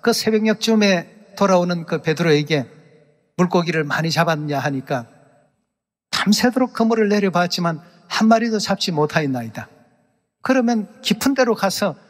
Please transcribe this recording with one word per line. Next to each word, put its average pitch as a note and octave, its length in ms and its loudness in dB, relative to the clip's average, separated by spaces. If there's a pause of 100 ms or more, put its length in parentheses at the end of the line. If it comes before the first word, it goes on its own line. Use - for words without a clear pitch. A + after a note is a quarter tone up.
그 A#3 100 2
새벽녘쯤에 G#3+ 1300 0
돌아오는 F3+ 480 0
그 D#3+ 160 -4
베드로에게 D3+ 680 0 (680)
"물고기를 F3 480 0
많이 D#3+ 260 -4
잡았냐?" D3+ 480 -2
하니까 C3 480 -6 (1040)
"밤새도록 B3 640 0
그물을 A3+ 340 0
내려봤지만 F3 720 -2 (260)
한 - 200 0
마리도 A3+ 320 4
잡지 G3 320 -4
못하였나이다." C#3 760 -2 (720)
그러면 A#3+ 460 0 (140)
깊은 - 320 0
데로 B3 220 2
가서 F#3+ 400 -2 (140)